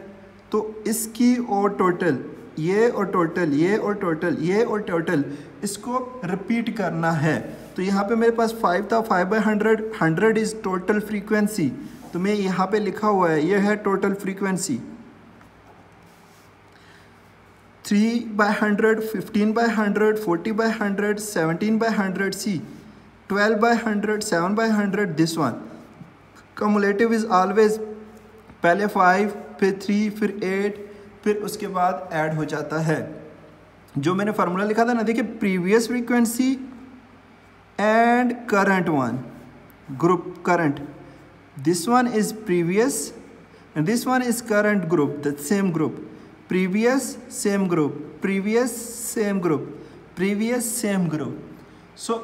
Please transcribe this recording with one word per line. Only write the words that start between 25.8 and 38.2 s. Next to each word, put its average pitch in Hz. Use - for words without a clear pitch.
Cumulative 208
is 220
always 208
पहले 180
फ़ाइव, 190
फिर 196
थ्री, 202
फिर 208
एट, 196
फिर 208
उसके -
बाद 185
ऐड 160
हो 156
जाता 151
है। 156
जो 160
मैंने 208
formula 180
लिखा 214
था 247
ना, 233
देखिए, 226
previous 196
frequency 240
and 233